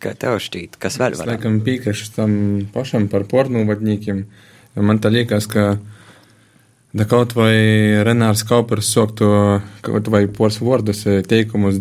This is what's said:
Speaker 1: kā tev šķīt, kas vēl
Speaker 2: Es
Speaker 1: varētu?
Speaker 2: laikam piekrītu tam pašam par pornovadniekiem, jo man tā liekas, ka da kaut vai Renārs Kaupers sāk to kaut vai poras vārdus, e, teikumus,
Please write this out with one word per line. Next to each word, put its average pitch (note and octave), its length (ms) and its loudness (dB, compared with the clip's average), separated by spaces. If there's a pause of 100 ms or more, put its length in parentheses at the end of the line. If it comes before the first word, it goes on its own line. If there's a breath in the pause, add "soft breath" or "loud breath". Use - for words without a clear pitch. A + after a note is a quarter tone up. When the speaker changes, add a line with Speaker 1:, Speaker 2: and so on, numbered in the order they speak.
Speaker 1:
kā G2+ 160 -8
tev A#2 240 -2
šķīt, - 400 -14
kas F2+ 160 -6
vēl B2 160 -2
Speaker 2:
Es C#2 80 -10
Speaker 1:
varētu? A#2 140 -6
Speaker 2:
laikam A2 260 -2
piekrītu A2+ 540 -6
tam G#2+ 180 0 (400)
pašam A#2+ 380 -2
par G#2 180 -14
pornovadniekiem, G#2+ 960 -2 (500 soft breath)
jo G2+ 160 0
man G#2+ 140 2
tā A2 100 2
liekas, A2+ 380 0
ka G#2 240 2 (1200 soft breath)
da G#2+ 120 0
kaut A#2+ 320 2
vai A2 160 4 (540)
Renārs A2+ 400 2
Kaupers A2 420 0
sāk A2 300 0
to G#2+ 100 4 (560 loud breath)
kaut G#2+ 240 -2
vai G#2 220 4
poras A2 320 0
vārdus, A2+ 420 0
e, G2+ 160 2
teikumus, G#2 600 0